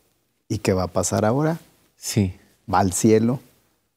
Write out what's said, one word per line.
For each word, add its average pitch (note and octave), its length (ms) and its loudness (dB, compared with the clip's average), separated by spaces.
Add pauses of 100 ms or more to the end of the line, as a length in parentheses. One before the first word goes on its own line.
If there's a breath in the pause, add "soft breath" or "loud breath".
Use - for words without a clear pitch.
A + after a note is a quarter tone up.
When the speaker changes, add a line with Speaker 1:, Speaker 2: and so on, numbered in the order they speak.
(480)
Speaker 1:
¿y G#2+ 100 -6
qué - 140 -2
va F#2 120 0
a F2 40 -6
pasar G2+ 360 -2
ahora? D3+ 340 0 (380)
Speaker 2:
Sí. - 380 -2 (380)
Speaker 1:
¿Va F2+ 60 2
al F#2+ 140 0
cielo? A2+ 480 2 (560)